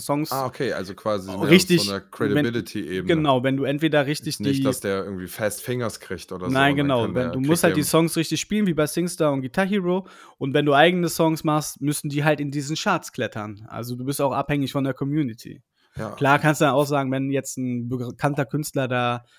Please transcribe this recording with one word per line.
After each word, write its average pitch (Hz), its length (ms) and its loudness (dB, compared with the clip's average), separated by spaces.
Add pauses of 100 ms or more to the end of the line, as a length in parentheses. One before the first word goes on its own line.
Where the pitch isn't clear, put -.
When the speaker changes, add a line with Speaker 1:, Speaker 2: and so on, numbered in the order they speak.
Speaker 1:
Songs 147 300 -2
Speaker 2:
Ah, 131 160 0
okay, 117 260 -2
also 92 220 -6
quasi 98 340 -2
mehr 95 180 -2
Speaker 1:
richtig, 175 340 0
Speaker 2:
auf 104 40 -4
so 98 80 -6
einer 95 80 -8
Speaker 1:
wenn - 100 -20
Speaker 2:
Credibility-Ebene. 113 920 -4 (120)
Speaker 1:
Genau, 139 280 2
wenn 135 120 0
du 135 100 -2
entweder 143 420 0
richtig 151 320 -4
Speaker 2:
Jetzt - 0 -
nicht, 135 220 0
Speaker 1:
die - 20 0
Speaker 2:
dass 101 160 0
der 98 260 -2
irgendwie 92 220 -8
Fast 107 340 -4
Fingers 123 380 -4
kriegt - 320 -10
oder 90 160 -6
so, 131 40 0
Speaker 1:
Nein, 139 200 4
Speaker 2:
und 139 80 2
dann 143 80 2
Speaker 1:
genau, 127 160 2
Speaker 2:
kann 95 120 -2
Speaker 1:
wenn, - 60 0
Speaker 2:
der 85 120 -2
Speaker 1:
du 131 60 -2
Speaker 2:
Kick 135 100 0
Speaker 1:
musst 170 140 4
halt 170 140 4
die 147 40 2
Speaker 2:
dem 139 40 2
Speaker 1:
Songs 165 320 2
richtig 156 240 0
spielen, 214 240 0
wie 175 80 2
bei 151 140 2
Singstar 170 440 0
und 135 100 0
Guitar 185 260 0
Hero. 185 400 0 (320)
Und 135 160 -2
wenn 147 100 4
du 147 80 4
eigene 175 340 6
Songs 160 360 2
machst, 151 380 0
müssen 147 280 -2
die 143 140 -2
halt 151 160 4
in 143 100 -4
diesen 143 260 -4
Charts 175 380 -2
klettern. 107 560 -6
Also 117 260 -8
du 123 100 -8
bist 139 160 -2
auch 135 100 2
abhängig 139 400 -2
von 139 120 -2
der 135 120 -2
Community. 139 680 -4 (340)
Speaker 2:
Ja. 110 200 -6
Speaker 1:
Klar 139 240 6
kannst 151 220 4
du 156 40 4
dann 131 80 4
auch 143 140 4
sagen, 139 240 0
wenn 135 180 -2
jetzt 135 280 -2
ein 123 320 -4
bekannter 127 560 -2
Künstler 143 420 -2
da, 120 360 0 (160)